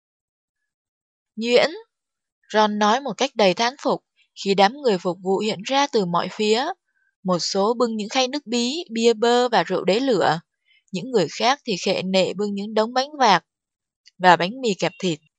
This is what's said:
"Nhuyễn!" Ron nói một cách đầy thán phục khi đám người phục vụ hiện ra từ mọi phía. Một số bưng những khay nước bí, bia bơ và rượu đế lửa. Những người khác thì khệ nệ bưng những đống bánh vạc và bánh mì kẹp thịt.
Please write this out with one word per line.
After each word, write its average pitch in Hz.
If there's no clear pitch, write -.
"Nhuyễn!" 240
Ron 208
nói 214
một 262
cách 269
đầy 196
thán 233
phục 220
khi 196
đám 196
người 269
phục 175
vụ 190
hiện 196
ra 277
từ 220
mọi 170
phía. 220
Một 180
số 202
bưng 233
những 214
khay 262
nước 285
bí, 240
bia 233
bơ 240
và 208
rượu 185
đế 185
lửa. 175
Những 196
người 196
khác 247
thì 214
khệ 190
nệ 190
bưng 208
những 208
đống 220
bánh 262
vạc 208
và 180
bánh 190
mì 226
kẹp -
thịt. 170